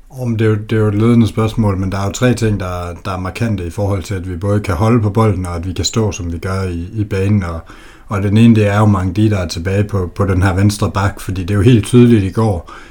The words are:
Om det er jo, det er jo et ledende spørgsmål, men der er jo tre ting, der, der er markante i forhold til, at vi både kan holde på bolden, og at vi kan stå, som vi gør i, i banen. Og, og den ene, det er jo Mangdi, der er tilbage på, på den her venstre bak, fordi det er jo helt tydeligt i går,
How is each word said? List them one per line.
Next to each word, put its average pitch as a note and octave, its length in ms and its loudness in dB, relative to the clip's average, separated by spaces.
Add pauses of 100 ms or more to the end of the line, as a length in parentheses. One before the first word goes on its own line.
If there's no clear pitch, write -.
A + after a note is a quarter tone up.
(100)
Om B2 260 -4
det A2 80 0
er A2 40 4
jo, G#2+ 80 2
det G#2+ 160 -6
er A2 80 2
jo G#2+ 80 2
et G2+ 60 0
ledende A#2 320 4
spørgsmål, G#2+ 500 0
men F#2+ 160 -4
der G2 60 -4
er G2 60 -4
jo G2+ 80 -4
tre B2 220 2
ting, A2 260 0
der, F2+ 340 -8 (100)
der G2+ 80 -4
er F#2 60 -6
markante F#2 480 -4
i E2+ 40 -6
forhold G2 320 -2
til, G#2 120 -8
at F#2 160 -8
vi F2+ 60 -6
både G2+ 240 -2
kan F#2+ 140 -4
holde A2 280 2
på G#2 80 0
bolden, F#2+ 360 0
og F2 100 -8
at E2+ 100 -8
vi F#2 60 -6
kan E2+ 120 -6
stå, G#2+ 280 -2
som F2 200 -8
vi E2+ 60 -8
gør F#2+ 240 -6
i, F2 320 -6
i G#2+ 100 -4
banen. G2+ 380 0
Og, E2+ 180 -6 (460)
og G2+ 160 -4
den G#2 140 0
ene, A#2 180 6
det G#2+ 120 4
er G2+ 120 2
jo G#2+ 80 4
Mangdi, F#2+ 420 2
der G#2 100 0
er F2 100 -4
tilbage F#2+ 360 -2
på, F#2 300 -4
på G2+ 100 -2
den F#2 180 0
her F#2+ 120 2
venstre G2+ 360 2
bak, G2 300 -2
fordi F#2+ 200 -6
det F2 100 -6
er G2+ 40 0
jo G2+ 60 2
helt A2 240 6
tydeligt A#2+ 400 6
i F#2+ 60 -2
går, G#2+ 420 -2 (180)